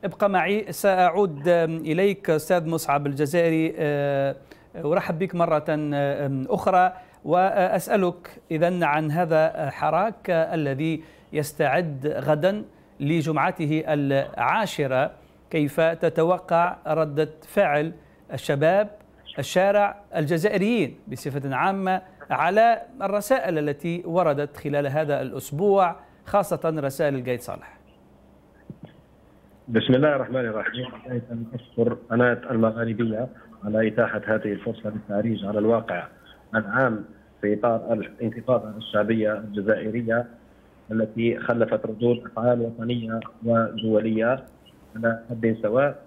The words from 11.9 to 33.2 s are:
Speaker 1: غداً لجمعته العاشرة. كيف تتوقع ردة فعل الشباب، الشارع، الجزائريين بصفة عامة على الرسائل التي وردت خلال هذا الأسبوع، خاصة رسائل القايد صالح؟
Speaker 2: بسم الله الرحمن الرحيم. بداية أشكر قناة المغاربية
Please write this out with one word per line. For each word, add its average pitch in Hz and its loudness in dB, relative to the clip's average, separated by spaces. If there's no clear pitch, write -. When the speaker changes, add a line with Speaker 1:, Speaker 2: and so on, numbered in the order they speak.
Speaker 1:
غداً 156 0
لجمعته 156 0
العاشرة. 139 0
كيف 151 0
تتوقع 170 2
ردة 156 0
فعل 160 0
الشباب، 160 2
الشارع، 202 2
الجزائريين 175 0
بصفة 135 -6
عامة 185 0
على 220 4
الرسائل 196 0
التي 151 -4
وردت 160 0
خلال 143 -2
هذا 143 0
الأسبوع، 175 2
خاصة 170 0
رسائل 139 0
القايد 123 -4
صالح؟ - -14
Speaker 2:
بسم 120 2
الله 143 4
الرحمن 127 -4
الرحيم. 113 -4
بداية 123 -6
أشكر 113 -2
قناة 120 4
المغاربية 113 0